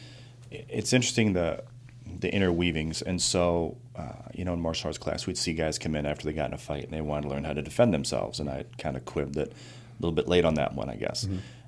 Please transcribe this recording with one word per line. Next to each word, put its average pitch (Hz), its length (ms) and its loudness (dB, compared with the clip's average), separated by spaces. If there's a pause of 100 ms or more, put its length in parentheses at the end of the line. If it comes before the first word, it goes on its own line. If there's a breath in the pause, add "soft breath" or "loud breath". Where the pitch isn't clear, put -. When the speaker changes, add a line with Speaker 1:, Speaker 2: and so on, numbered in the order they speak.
(500 loud breath)
Speaker 1:
i-, - 180 -12
it's 110 240 -2
interesting 117 420 4
the, 85 280 2 (560)
the 90 120 0
interweavings. 85 720 2
And 90 180 -2
so, 87 580 2 (180)
uh, 78 160 -8 (200)
you 92 120 -6
know, 90 100 0
in 85 60 -2
martial 82 280 -2
arts 76 100 -4
class, - 280 -4
we'd 90 120 -2
see 82 160 0
guys 78 240 0
come 78 180 -2
in 73 100 0
after 73 180 -2
they 76 80 -2
got 73 160 0
in 69 60 -6
a - 40 -8
fight 71 260 -6
and 62 80 -10
they 78 80 -4
wanted 73 220 -2
to 73 80 -4
learn 71 140 -4
how 78 80 -4
to 71 100 -2
defend 107 300 4
themselves. 64 460 -2
And 73 100 -2
I 65 160 -6 (140)
kinda 65 220 -4
quibbed 69 340 -4
that 73 140 0
a - 60 -14 (440 loud breath)
little 82 160 0
bit - 140 2
late 90 160 8
on 78 100 6
that 73 200 2
one, 65 140 -4
I 57 80 -6
guess. - 280 -2
Speaker 2:
Mm-hmm. 95 140 -2 (300 loud breath)